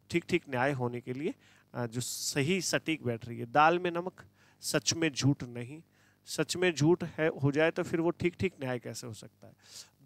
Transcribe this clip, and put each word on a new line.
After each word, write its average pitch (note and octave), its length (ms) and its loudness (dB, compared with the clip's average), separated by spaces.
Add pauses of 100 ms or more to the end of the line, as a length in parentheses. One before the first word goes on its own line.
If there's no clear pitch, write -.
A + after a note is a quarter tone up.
(100)
ठीक E3+ 180 0
ठीक E3+ 200 0
न्याय C3 240 2
होने A#2+ 280 -2
के B2+ 120 -8
लिए, C#3+ 220 -4 (400)
अ, B2 120 -2
जो A2+ 140 -4
सही D3+ 600 -2
सटीक D3+ 440 -2
बैठ A#2 220 -4
रही A#2 120 -10
है? A#2+ 80 -6
दाल D3+ 320 6
में F3+ 120 -2
नमक, F3 340 -6 (380)
सच - 320 0
में D#3+ 180 2
झूठ C3+ 300 2
नहीं, B2 400 -12 (440)
सच - 300 -4
में F3+ 180 2
झूठ D#3+ 300 4
है, D#3 240 0
हो C#3+ 240 0
जाए D#3 180 4
तो F3 120 -4
फिर E3 180 -2
वो E3 100 2
ठीक F3 300 -2
ठीक F#3 200 0
न्याय B2+ 180 -4
कैसे A#2+ 280 -10
हो A#2 60 -10
सकता G#2+ 340 -18
है? G2+ 80 -20 (520)